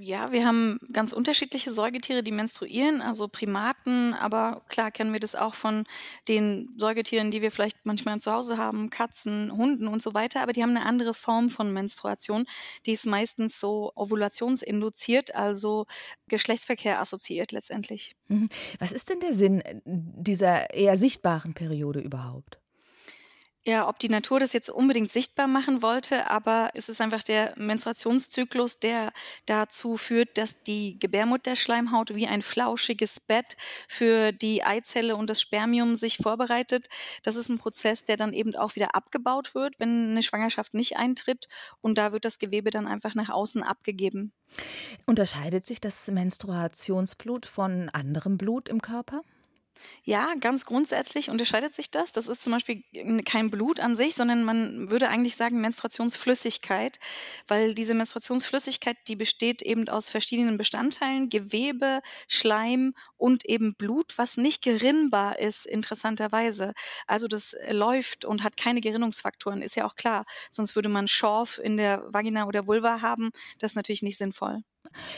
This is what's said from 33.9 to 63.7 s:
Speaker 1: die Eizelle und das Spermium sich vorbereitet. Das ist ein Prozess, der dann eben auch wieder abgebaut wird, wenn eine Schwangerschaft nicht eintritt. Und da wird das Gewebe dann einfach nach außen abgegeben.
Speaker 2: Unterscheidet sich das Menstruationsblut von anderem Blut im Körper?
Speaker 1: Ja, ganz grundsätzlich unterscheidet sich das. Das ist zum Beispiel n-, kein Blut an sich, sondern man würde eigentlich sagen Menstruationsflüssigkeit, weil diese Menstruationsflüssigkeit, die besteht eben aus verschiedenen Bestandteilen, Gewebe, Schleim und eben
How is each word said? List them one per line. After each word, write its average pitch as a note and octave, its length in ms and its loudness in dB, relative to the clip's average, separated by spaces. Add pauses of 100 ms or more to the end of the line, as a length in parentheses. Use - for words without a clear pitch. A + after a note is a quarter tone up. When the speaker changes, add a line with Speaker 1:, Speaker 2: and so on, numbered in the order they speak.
Speaker 1:
die A3 320 0
Eizelle A3+ 500 0
und G#3+ 140 -2
das G#3+ 140 2
Spermium A#3 520 2
sich A3+ 220 0
vorbereitet. A#3+ 720 0 (340)
Das A3 140 2
ist A#3+ 140 2
ein A#3 80 0
Prozess, A3+ 480 0
der G#3+ 100 2
dann G#3+ 160 -2
eben A3 240 -2
auch G#3 200 -2
wieder G3+ 180 0
abgebaut B3+ 600 -2
wird, C4+ 240 -2
wenn A#3 340 2
eine A3+ 100 2
Schwangerschaft A3 500 -2
nicht A#3 240 0
eintritt. B3+ 500 0 (360)
Und A3 160 2
da G#3 140 2
wird G#3+ 120 -4
das A3+ 140 0
Gewebe G#3 320 -2
dann G#3 160 -4
einfach G#3 280 -6
nach G#3+ 140 -2
außen G#3 340 0
abgegeben. G3+ 720 -4 (720)
Speaker 2:
Unterscheidet F#3 600 2
sich A#3+ 160 -8
das - 280 -4
Menstruationsblut F#3 1300 -2
von F#3 460 -2
anderem D#3 480 -2
Blut A3+ 320 -4
im A3+ 100 0
Körper? A#3+ 400 -8 (840)
Speaker 1:
Ja, A#3 340 0
ganz B3+ 280 0
grundsätzlich C#4+ 640 0
unterscheidet A#3 420 0
sich - 180 -4
das. D#4+ 220 0
Das A3+ 160 0
ist B3 140 0
zum A#3+ 100 2
Beispiel A#3 300 -2 (100)
n-, A3+ 320 -2
kein A3 240 2
Blut A3 320 0
an A#3 160 2
sich, C#4 180 2
sondern A#3+ 300 2
man A3 460 -2
würde A#3+ 180 2
eigentlich A#3+ 280 2
sagen A#3+ 260 0
Menstruationsflüssigkeit, A#3 1400 0 (500)
weil A3 240 4
diese A3 220 0
Menstruationsflüssigkeit, B3 1040 0 (100)
die A3 80 -2
besteht A3+ 460 0
eben A3 260 0
aus - 220 0
verschiedenen A3+ 480 2
Bestandteilen, C4+ 720 0
Gewebe, B3+ 720 0 (260)
Schleim A#3+ 640 2 (220)
und B3+ 300 4
eben A3 280 0